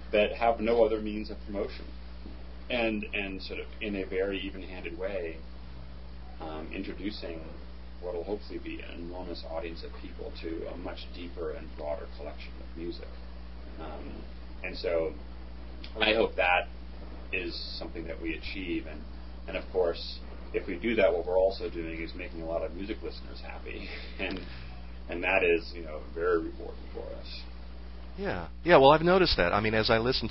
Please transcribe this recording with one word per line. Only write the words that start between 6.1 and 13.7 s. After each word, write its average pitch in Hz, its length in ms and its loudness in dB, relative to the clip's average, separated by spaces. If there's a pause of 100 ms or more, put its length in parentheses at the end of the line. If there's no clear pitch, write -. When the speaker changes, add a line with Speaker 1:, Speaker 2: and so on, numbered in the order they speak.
Speaker 1:
um, 80 320 -8
introducing 92 680 -6 (600)
what 90 120 -4
will 85 100 -2
hopefully 95 400 -4
be 80 180 -6
an 82 180 -10
enormous 87 500 -8
audience 85 340 -6
of 90 60 -10 (120)
people - 300 -10 (100)
to 82 260 -6
a 87 100 -8
much 87 220 -8 (160)
deeper 87 360 -6
and 80 160 -8 (100)
broader 76 280 -4 (120)
collection 73 340 -10 (100)
of - 160 -12
music. 82 300 -6 (760)